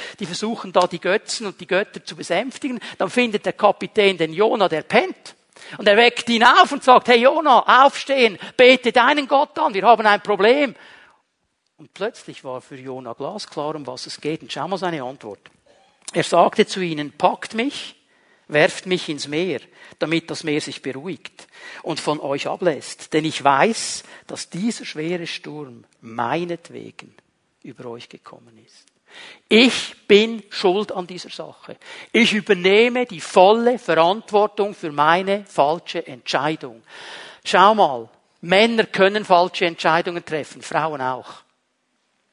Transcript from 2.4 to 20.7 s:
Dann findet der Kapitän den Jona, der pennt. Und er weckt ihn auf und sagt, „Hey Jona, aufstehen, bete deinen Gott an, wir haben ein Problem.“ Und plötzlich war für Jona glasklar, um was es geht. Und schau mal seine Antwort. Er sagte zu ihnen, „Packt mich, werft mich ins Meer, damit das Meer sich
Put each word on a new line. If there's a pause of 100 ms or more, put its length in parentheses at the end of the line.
Dann
findet
der
Kapitän
den
Jona,
der
pennt. (420)
Und
er
weckt
ihn
auf
und
sagt,
„Hey
Jona,
aufstehen, (200)
bete
deinen
Gott
an,
wir
haben
ein
Problem.“ (1000)
Und
plötzlich
war
für
Jona
glasklar,
um
was
es
geht.
Und
schau
mal
seine
Antwort. (720)
Er
sagte
zu
ihnen,
„Packt
mich, (520)
werft
mich
ins
Meer, (380)
damit
das
Meer
sich